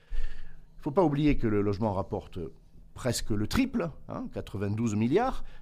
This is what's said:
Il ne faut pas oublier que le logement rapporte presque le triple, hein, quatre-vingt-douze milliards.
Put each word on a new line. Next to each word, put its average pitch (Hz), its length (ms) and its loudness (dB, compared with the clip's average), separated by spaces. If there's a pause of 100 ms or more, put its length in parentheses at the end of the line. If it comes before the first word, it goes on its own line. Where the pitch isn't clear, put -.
(120)
Il - 680 0
ne - 60 -14
faut 147 80 -2
pas 185 120 6
oublier 147 320 4
que 120 100 2
le 104 140 2
logement 104 320 0
rapporte 95 460 -6 (560)
presque - 380 -2
le 104 140 0
triple, 240 440 0 (180)
hein, 254 240 -6
quatre-vingt-douze 104 640 -2
milliards. 143 500 2 (180)